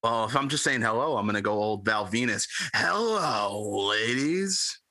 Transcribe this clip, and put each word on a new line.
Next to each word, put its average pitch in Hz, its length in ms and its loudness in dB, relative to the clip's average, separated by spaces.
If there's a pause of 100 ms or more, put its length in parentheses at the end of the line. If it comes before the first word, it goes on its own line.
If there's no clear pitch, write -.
Well, 113 220 2
if 110 100 -4
I'm 139 140 2
just 147 140 -2
saying 135 180 2
hello, 117 360 2
I'm 101 80 0
gonna 104 160 0
go 104 120 0
old 104 320 -2
Val 107 200 2
Venus. 107 420 0 (260)
Hello, 107 1160 0
ladies. 139 880 0 (120)